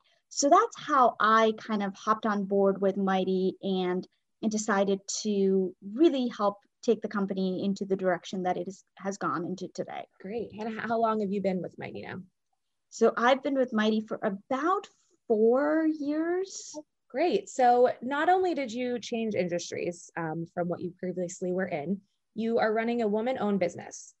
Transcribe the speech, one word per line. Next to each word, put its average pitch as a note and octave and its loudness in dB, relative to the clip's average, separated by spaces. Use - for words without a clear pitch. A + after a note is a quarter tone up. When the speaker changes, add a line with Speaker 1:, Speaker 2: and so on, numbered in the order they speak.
Speaker 1:
So - 0
that's F#4 4
how C4 4
I A3 6
kind G#3 -4
of F#3+ -4
hopped G#3+ 0
on G3+ 0
board G3 4
with G3 2
Mighty F#3+ 2
and, F#3 -2
and A3+ 0
decided G3 0
to F#3+ 2
really C4 4
help G3+ -2
take A3 0
the G#3+ -6
company F#3+ -2
into G3 -2
the G3 0
direction F#3 -2
that F3+ 0
it F3+ -6
is, F#3+ -14
has G3 -8
gone E3 -2
into F3+ -6
today. - -10
Speaker 2:
Great. G#3 -8
And A3+ -6
h-, A3 -8
how A3+ 0
long A3 2
have G3 -2
you G3+ -2
been F#3+ 0
with - -10
Mighty - -10
now? - -10
Speaker 1:
So A3+ 2
I've C4 2
been C#4 -2
with B3 0
Mighty A3 0
for - -8
about C#4 -2
four C4 4
years. E4 -4
Speaker 2:
Great. C#4+ 0
So B3 6
not C#4+ 0
only F#4 4
did B3+ -4
you B3 -4
change A3+ -4
industries, F3 -4
um, E3 -4
from F3 -2
what E3+ -4
you F3 -8
previously F3+ -6
were F#3 -2
in, D#3+ -4
you A3+ -2
are A3 2
running A#3 0
a G#3+ 0
woman-owned G#3 0
business. - -6